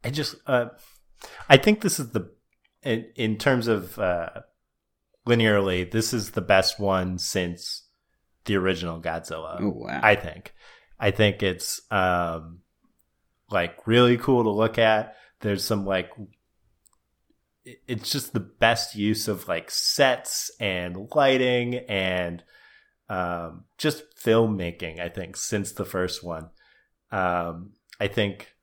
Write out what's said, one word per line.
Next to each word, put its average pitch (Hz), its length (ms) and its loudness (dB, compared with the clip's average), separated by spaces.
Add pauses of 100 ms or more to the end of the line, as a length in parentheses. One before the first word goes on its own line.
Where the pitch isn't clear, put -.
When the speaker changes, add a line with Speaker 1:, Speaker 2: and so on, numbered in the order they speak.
Speaker 1:
I 117 80 -6
just, 147 260 -6 (100)
uh, 123 200 2 (800)
I 139 100 12
think 214 240 4
this 175 180 -2
is 123 100 -10
the, 104 200 -4 (520)
in, 117 240 -2 (100)
in 110 220 0
terms 120 300 2
of, 101 300 -2
uh, 87 320 -2 (960)
linearly, 101 640 2
this 110 220 -2
is 104 200 -4
the 101 100 -4
best 95 360 4
one 92 400 0
since - 680 -6 (600)
the 104 120 0
original 87 440 -2
Godzilla. 82 600 -8
Speaker 2:
Oh, 101 80 0
wow. - 320 -8
Speaker 1:
I 107 140 8
think. - 360 -12 (480)
I 104 100 2
think 101 320 2
it's, 92 380 -4 (100)
um, 87 680 0 (920)
like, 87 360 -2
really 123 320 6
cool 123 260 4
to 110 60 2
look 110 280 2
at. 110 380 4 (240)
There's 101 240 -2
some, 101 220 -2
like, 92 240 -2 (1500)
it, 127 220 -20
it's 120 240 -6
just - 220 -4
the 117 80 0
best - 540 0
use 107 340 0
of, 98 200 -4
like, 85 220 -4
sets - 800 0 (100)
and 92 540 -4
lighting 127 600 2 (120)
and, 90 540 -2 (680)
um, 87 560 -6 (140)
just 151 240 -2 (140)
filmmaking, 92 840 0
I 87 80 -6
think, 90 280 -12
since - 360 -6
the 101 120 -6
first 90 380 -4
one. 82 280 -10 (600)
Um, 87 600 -4 (280)
I 104 80 0
think 101 540 -4